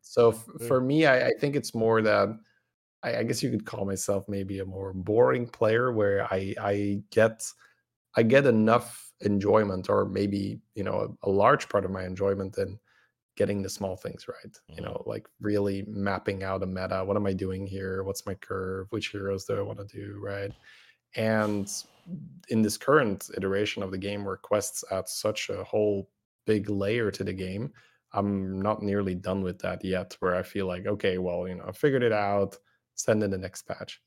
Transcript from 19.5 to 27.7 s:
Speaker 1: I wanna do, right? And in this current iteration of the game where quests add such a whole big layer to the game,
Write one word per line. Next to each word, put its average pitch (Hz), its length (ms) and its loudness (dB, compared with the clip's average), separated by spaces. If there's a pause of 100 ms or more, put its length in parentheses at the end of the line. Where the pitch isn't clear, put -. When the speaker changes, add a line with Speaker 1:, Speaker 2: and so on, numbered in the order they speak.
Speaker 1:
I 101 40 -2
wanna 101 240 -8
do, 101 360 -12
right? 101 300 -6 (640)
And 107 560 0 (760)
in 110 120 4
this 104 160 2
current 131 600 2
iteration 101 460 -2
of 95 80 -6
the 95 60 -6
game 101 280 -6
where 95 120 -6
quests - 540 -2
add 95 160 -2
such - 420 -4
a 98 140 -6
whole 104 460 0 (360)
big 107 240 2
layer 104 420 0
to - 120 -6
the 98 100 -2
game, 95 380 -6 (420)